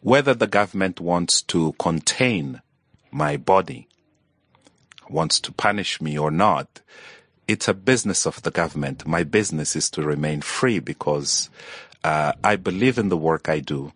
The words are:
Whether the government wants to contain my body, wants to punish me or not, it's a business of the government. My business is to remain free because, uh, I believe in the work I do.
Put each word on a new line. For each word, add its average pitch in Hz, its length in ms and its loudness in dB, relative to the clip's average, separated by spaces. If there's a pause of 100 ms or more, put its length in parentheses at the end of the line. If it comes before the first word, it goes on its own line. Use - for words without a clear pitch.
Whether 135 320 4
the 113 140 2
government 98 520 0
wants 87 440 0
to 80 360 0
contain 82 840 -2 (500)
my 73 260 -2
body, 95 500 2 (1200)
wants 80 320 0
to - 100 -12
punish 104 500 0
me 76 160 -4
or 76 140 0
not, 82 500 2 (640)
it's 107 200 -2
a 107 60 2
business 98 520 0
of - 180 -6
the - 80 -2
government. 73 540 -4
My 82 180 0
business 78 520 0
is 78 160 -2
to 78 120 -6
remain 73 380 -2
free 117 380 0
because, 73 680 -4 (540)
uh, 76 300 0 (100)
I 104 120 4
believe 98 420 0
in 104 120 0
the 90 80 2
work 80 320 0
I 78 100 0
do. 71 360 -6